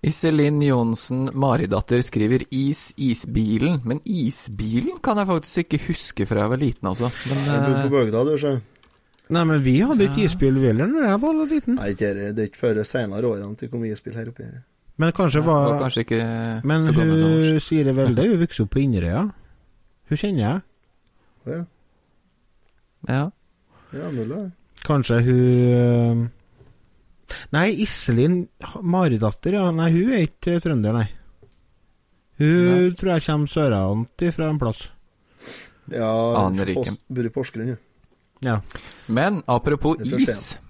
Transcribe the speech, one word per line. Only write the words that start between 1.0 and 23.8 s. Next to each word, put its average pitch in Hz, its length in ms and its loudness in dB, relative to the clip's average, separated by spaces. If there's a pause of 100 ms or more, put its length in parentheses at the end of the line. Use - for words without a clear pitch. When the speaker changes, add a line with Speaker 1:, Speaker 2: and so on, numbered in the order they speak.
Speaker 1:
Maridatter 120 640 0
skriver, 113 480 0
«Is, 135 380 -2 (100)
isbilen.» 113 840 0
Men 127 180 -4
isbilen 123 960 -4
kan 208 220 0
jeg 196 80 -2
faktisk 170 340 -2
ikke 156 220 -2
huske - 420 -4
fra 104 160 0
jeg 107 80 0
var 131 140 -2
liten, - 260 -2
altså. 117 220 -2 (180)
Men, 139 140 -2
Speaker 2:
Jeg 143 180 0
bodde 139 140 2
på 139 100 0
Speaker 1:
eh, 139 80 0
Speaker 2:
Bøgda, 117 300 2
du, 151 140 0
så. 143 140 -2 (760)
Speaker 3:
Nei, 170 140 2
men 156 180 2
vi 131 160 4
hadde 220 300 4
ikke 139 100 -2
Speaker 1:
Ja. 208 80 2
Speaker 3:
isbil, 135 320 2
vi 131 80 4
heller, 117 240 2
når 302 160 0
jeg 202 160 2
var 311 160 0 (140)
liten. 262 260 0
Speaker 2:
Nei, 101 160 -4
ikke 104 160 -2
her, 101 220 -6
det 107 100 -2
er 104 80 -2
ikke - 140 -10
før 110 180 2
senere 113 480 -2
årene 101 260 -6
til 123 140 -12
kom 120 160 -6
isbil 107 320 -8
her 117 140 -10
oppe. 117 160 -16 (500)
Speaker 3:
Men 165 140 2
kanskje 156 320 2
Speaker 1:
Ja, - 20 2
Speaker 3:
var, 143 220 4
Speaker 1:
var 143 160 0
kanskje 123 180 -2
ikke 113 200 0 (420)
Speaker 3:
men 156 180 2
Speaker 1:
så 160 140 2
gammel 160 220 4
som 160 100 4
Speaker 3:
hun, 160 100 4 (220)
Speaker 1:
oss. - 100 -8
Speaker 3:
Siri 147 240 2
Velde, 131 320 2
hun 208 160 2
vokste 117 240 -2
opp - 80 -8
på 135 80 2
Inderøya. 104 400 0 (880)
Hun 151 80 -2
kjenner 190 240 -2
jeg. 135 180 -2 (840)
Speaker 2:
Ja. 156 160 -8 (1400)
Speaker 1:
Ja. 139 260 -2 (600)